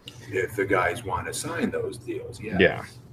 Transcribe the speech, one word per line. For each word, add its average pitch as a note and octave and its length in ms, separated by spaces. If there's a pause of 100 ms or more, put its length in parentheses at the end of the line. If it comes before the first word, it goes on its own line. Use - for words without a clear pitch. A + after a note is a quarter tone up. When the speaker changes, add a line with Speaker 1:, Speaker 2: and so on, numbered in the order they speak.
(280)
Speaker 1:
If F#2+ 280
the G2 80
guys F2+ 400
wanna F2 300
sign D3+ 360
those - 280
deals, - 420
yeah. G2+ 180
Speaker 2:
Yeah. D2+ 260 (280)